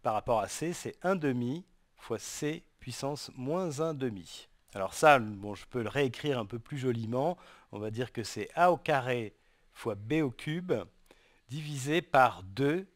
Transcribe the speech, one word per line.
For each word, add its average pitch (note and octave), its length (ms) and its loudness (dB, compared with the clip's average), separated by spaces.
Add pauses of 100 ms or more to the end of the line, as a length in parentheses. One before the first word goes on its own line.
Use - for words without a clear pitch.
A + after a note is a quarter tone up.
par A2+ 100 2
rapport A2 260 2
à G2 80 0
c, E3+ 260 -6
c'est - 280 -8
un F#3+ 140 2
demi C#3 500 -2 (320)
fois - 220 -6
c - 440 -6 (160)
puissance C3+ 560 -8
moins D3 440 -4
un D#3+ 160 -2
demi. A2+ 520 -8 (280)
Alors F#2+ 180 -2
ça, D3 240 10
bon, G#2 380 -4
je - 100 -16
peux B2 160 -4
le G#2+ 80 -2
réécrire C#3 480 0
un A2 80 -2
peu A#2 140 -8
plus D3 180 -10
joliment. B2+ 640 -2 (320)
On G#2 80 -12
va G#2+ 100 -6
dire A#2 220 -6
que A#2 120 -8
c'est - 300 -8
a F3 180 6
au D#3 60 2
carré B2 560 -2 (400)
fois G#2+ 220 -4
b A#2 260 0
au C#3 80 0
cube E3 440 -4 (760)
divisé D3 540 -2
par B2 420 6
deux C#3+ 420 0 (100)